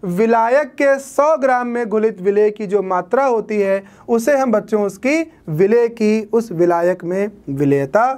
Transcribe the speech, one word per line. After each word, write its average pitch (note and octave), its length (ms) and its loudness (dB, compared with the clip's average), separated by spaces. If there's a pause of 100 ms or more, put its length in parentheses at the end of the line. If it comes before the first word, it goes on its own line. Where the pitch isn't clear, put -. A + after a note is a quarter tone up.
विलायक A3+ 640 2
के C#4 280 0
सौ D4+ 380 0
ग्राम B3 280 0
में A#3+ 220 -4
घुलित G#3+ 320 -2
विलय G3+ 300 2
की G#3+ 160 -8
जो G3 180 0
मात्रा F#3+ 400 -2
होती A3 360 -2
है G3 220 0 (260)
उसे A#3 280 2
हम C4 160 0
बच्चों G#3 300 0
उसकी B3 380 -2 (300)
विलय G#3 400 2
की, A3 340 0
उस A3+ 280 -2
विलायक F3 520 0
में F#3+ 260 -4 (200)
विलयता C#3+ 680 0